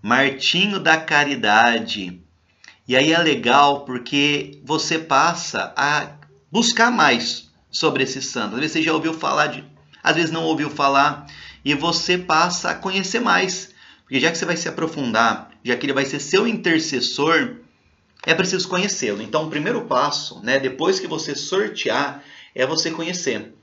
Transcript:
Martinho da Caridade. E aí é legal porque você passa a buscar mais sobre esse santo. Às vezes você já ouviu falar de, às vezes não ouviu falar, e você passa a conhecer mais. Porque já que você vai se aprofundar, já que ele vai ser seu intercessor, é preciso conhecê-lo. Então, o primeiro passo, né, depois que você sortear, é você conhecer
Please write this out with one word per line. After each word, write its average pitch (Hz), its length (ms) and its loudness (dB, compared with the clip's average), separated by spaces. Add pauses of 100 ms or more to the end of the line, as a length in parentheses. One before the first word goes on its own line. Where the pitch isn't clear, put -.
Martinho 139 760 2
da 160 160 4
Caridade. 117 1200 2 (680)
E 123 80 2
aí 151 160 6
é 165 60 4
legal 143 680 4
porque 143 800 -2
você 156 340 -2
passa 160 800 0
a 147 400 -2 (340)
buscar 233 400 2
mais 147 580 0 (220)
sobre 135 320 0
esse - 180 -4
santo. 104 340 -6
Às 127 60 -4
vezes 156 120 -4
você 160 100 0
já 160 100 0
ouviu 160 220 -2
falar 147 320 0
de, - 180 -8 (380)
às 156 140 2
vezes 165 160 0
não 165 100 -4
ouviu 151 260 0
falar, 139 580 2 (380)
e 147 100 0
você 170 440 0
passa 175 520 0
a - 40 -4
conhecer 190 460 -4
mais. 185 560 -2 (260)
Porque 131 180 -2
já 160 100 2
que 170 80 -6
você 185 60 -4
vai 170 120 -2
se 175 120 -6
aprofundar, 117 840 0 (140)
já 120 120 0
que 131 80 -6
ele 139 80 -2
vai 135 120 0
ser 135 160 -6
seu 208 260 2
intercessor, 156 1080 0 (680)
é 160 80 0
preciso 180 360 0
conhecê-lo. 175 520 -2
Então, 156 240 -2
o 156 60 -6
primeiro 185 320 -2
passo, - 640 -2
né, 131 160 2
depois 160 400 0
que 175 80 -8
você 151 260 -6
sortear, 143 880 -2 (320)
é 127 100 2
você 160 280 -2
conhecer 165 600 -6 (100)